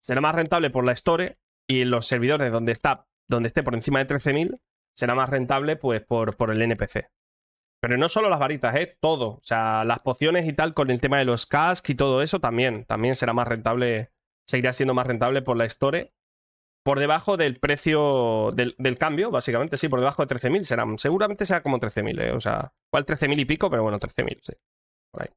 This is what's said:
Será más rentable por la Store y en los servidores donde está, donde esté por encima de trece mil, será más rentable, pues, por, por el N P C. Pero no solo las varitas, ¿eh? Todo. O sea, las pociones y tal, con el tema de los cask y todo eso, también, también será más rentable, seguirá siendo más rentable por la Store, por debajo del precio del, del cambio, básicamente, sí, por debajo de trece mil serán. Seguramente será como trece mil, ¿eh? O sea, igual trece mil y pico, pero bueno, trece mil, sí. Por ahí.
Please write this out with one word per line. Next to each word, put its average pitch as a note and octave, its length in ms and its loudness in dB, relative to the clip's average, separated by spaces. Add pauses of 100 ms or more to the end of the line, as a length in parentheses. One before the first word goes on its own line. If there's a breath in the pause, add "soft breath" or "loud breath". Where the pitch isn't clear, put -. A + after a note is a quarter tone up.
Será C3 180 -2
más D3+ 140 2
rentable E3 360 2
por B2+ 140 0
la B2 80 2
Store E3+ 440 0 (340)
y C3 120 2
en B2 80 2
los A#2 160 0
servidores C3 440 2
donde A2+ 220 0
está, - 340 -2 (220)
donde A#2 200 2
esté D3+ 140 0
por C3 120 -2
encima C3+ 240 0
de C3+ 80 0
trece D3 260 0
mil, D#3+ 300 -2 (340)
será A#2+ 180 0
más C3 140 0
rentable, C#3 480 0
pues, A#2+ 240 -2
por, A2+ 380 -2
por A2+ 120 0
el A2 120 2
N A#2 140 2
P G2+ 120 -4
C. - 220 -8 (720)
Pero B2 160 0
no C#3 100 2
solo G#3+ 220 2
las E3 80 2
varitas, C3+ 360 0
¿eh? E3 260 -2
Todo. C3 360 0
O - 60 -20
sea, A2 420 0
las A#2 140 0
pociones D#3+ 480 0
y D3+ 80 -2
tal, D#3+ 180 0
con C#3 180 0
el B2 120 0
tema C#3 160 2
de C3+ 80 2
los A#2+ 180 0
cask E3 460 0
y C#3 40 0
todo C3+ 280 2
eso, D#3+ 180 -2
también, A#2 460 0
también A#2 300 0
será A#2 180 0
más A#2+ 120 0
rentable, A#2 680 -2 (360)
seguirá B2+ 240 2
siendo C3 220 0
más B2+ 120 0
rentable B2+ 360 0
por B2+ 160 0
la A#2 80 2
Store, C3 480 -2 (680)
por C#3 160 2
debajo D3+ 380 2
del C#3+ 240 0
precio C#3 960 2
del, B2 240 -2
del B2+ 180 0
cambio, D#3 340 0
básicamente, C3 460 -2
sí, D#3 140 -2
por B2+ 100 0
debajo C#3 220 0
de C3+ 60 -2
trece B2+ 200 -2
mil F3+ 160 0
serán. A2+ 340 -2
Seguramente G3+ 460 -2
será F3 180 0
como C3 160 0
trece G#2+ 240 -4
mil, A2+ 160 -4
¿eh? A#2 140 -2
O B2+ 80 -2
sea, A2 320 -4 (180)
igual C#3 140 0
trece D3+ 240 -2
mil D3 100 2
y C#3 60 0
pico, D#3 240 0
pero A#2 140 0
bueno, G#2 160 0
trece - 260 -6
mil, - 180 -6
sí. - 120 -14 (580)
Por G1+ 120 -8
ahí. G1+ 120 -12